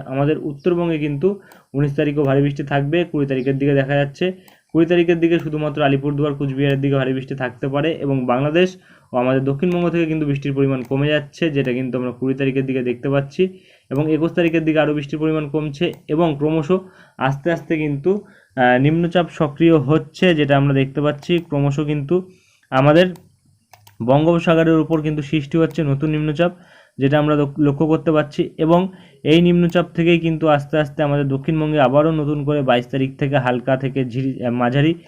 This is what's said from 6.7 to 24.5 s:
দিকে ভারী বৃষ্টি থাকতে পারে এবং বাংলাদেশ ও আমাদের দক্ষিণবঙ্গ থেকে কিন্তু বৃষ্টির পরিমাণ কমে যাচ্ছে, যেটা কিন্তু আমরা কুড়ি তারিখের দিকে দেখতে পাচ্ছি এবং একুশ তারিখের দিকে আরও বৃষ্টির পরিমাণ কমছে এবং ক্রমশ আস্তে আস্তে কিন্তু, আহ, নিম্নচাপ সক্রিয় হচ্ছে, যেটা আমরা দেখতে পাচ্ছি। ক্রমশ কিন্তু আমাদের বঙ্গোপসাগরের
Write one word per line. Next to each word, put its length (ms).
দিকে 160
ভারী 160
বৃষ্টি 220
থাকতে 340
পারে 220
এবং 160
বাংলাদেশ 420
ও 100
আমাদের 280
দক্ষিণবঙ্গ 460
থেকে 160
কিন্তু 200
বৃষ্টির 260
পরিমাণ 300
কমে 260
যাচ্ছে, 420
যেটা 220
কিন্তু 240
আমরা 160
কুড়ি 220
তারিখের 320
দিকে 160
দেখতে 260
পাচ্ছি 340
এবং 200
একুশ 220
তারিখের 320
দিকে 160
আরও 140
বৃষ্টির 240
পরিমাণ 300
কমছে 380
এবং 180
ক্রমশ 320
আস্তে 340
আস্তে 260
কিন্তু, 320
আহ, 220
নিম্নচাপ 520
সক্রিয় 480
হচ্ছে, 560
যেটা 220
আমরা 180
দেখতে 260
পাচ্ছি। 400
ক্রমশ 400
কিন্তু 340
আমাদের 340
বঙ্গোপসাগরের 800